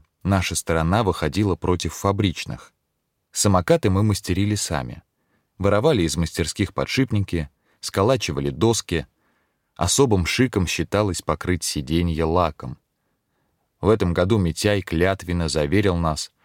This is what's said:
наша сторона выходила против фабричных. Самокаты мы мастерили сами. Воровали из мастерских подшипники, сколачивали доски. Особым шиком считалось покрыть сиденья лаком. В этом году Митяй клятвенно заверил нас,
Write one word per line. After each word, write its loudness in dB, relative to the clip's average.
наша 0
сторона 0
выходила 0
против -2
фабричных. -4
Самокаты 2
мы 2
мастерили 0
сами. -6
Воровали 4
из 0
мастерских -2
подшипники, -2
сколачивали 0
доски. 0
Особым 2
шиком 0
считалось -2
покрыть -2
сиденья 0
лаком. -2
В 2
этом 2
году 2
Митяй 0
клятвенно -2
заверил 2
нас, -2